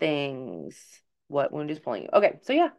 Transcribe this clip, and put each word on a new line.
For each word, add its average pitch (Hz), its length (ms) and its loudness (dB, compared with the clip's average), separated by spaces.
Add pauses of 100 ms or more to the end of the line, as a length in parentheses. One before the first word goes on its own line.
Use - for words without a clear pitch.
things. 131 1000 -6 (260)
What 139 240 0
wound 151 180 -4
is 151 100 -6
pulling 117 240 -4
you? - 100 -12
Okay, - 280 4
so - 120 -2
yeah, 330 240 4